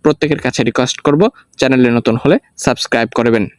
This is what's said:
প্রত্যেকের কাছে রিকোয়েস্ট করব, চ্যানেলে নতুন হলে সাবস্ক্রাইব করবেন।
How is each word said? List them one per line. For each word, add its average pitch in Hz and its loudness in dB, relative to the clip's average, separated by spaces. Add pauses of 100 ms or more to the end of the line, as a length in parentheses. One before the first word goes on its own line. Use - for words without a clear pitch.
প্রত্যেকের 151 0
কাছে 127 -4
রিকোয়েস্ট 127 -2
করব, 151 2 (360)
চ্যানেলে 127 2
নতুন 117 0
হলে 160 2 (220)
সাবস্ক্রাইব 117 -2
করবেন। 113 0 (160)